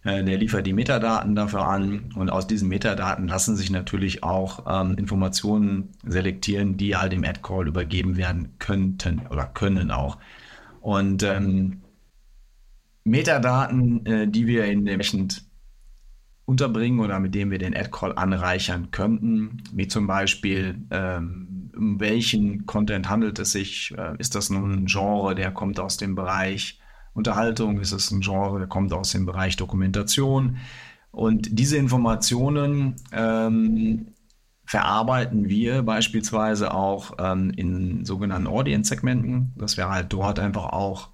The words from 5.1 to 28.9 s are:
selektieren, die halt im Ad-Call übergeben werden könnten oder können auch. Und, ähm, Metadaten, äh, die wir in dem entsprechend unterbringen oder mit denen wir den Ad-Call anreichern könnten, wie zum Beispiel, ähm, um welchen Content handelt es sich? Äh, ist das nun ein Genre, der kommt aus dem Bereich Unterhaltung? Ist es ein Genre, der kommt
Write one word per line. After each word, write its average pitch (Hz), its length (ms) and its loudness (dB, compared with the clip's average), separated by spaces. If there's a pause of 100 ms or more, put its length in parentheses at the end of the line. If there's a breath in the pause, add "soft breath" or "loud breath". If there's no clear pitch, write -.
selektieren, 98 720 0
die 98 180 0
halt 92 180 2
im 90 100 0
Ad-Call - 440 -2
übergeben 92 500 0
werden 90 420 -2
könnten 95 720 0
oder 69 160 -2
können 95 420 0
auch. 69 300 -2 (600 loud breath)
Und, 98 440 2
ähm, 98 580 2 (1200)
Metadaten, 123 1000 4
äh, 107 220 2
die 110 180 2
wir 113 200 2
in 101 200 2
dem 98 140 0
entsprechend 95 440 -2 (1000)
unterbringen 123 540 2
oder 98 200 0
mit 95 140 0
denen 101 160 0
wir 98 80 -2
den 92 180 -2
Ad-Call - 400 -4
anreichern 90 760 -2
könnten, 110 720 0 (100)
wie 95 140 -2
zum 104 180 0
Beispiel, 95 840 -2
ähm, 92 840 -6
um 101 240 0
welchen 104 680 0
Content 104 440 0
handelt 104 300 0
es 98 120 -2
sich? - 460 -4
Äh, 87 220 -6
ist 139 160 -4
das 202 140 -2
nun 98 220 0
ein 95 140 0
Genre, 98 500 0
der 95 160 -2
kommt 98 280 -4
aus 95 180 -4
dem 98 180 -2
Bereich 95 640 -2 (340 soft breath)
Unterhaltung? 110 680 0
Ist 92 120 -2
es 95 180 -2
ein 98 120 0
Genre, 98 380 0
der 95 80 -4
kommt 95 260 0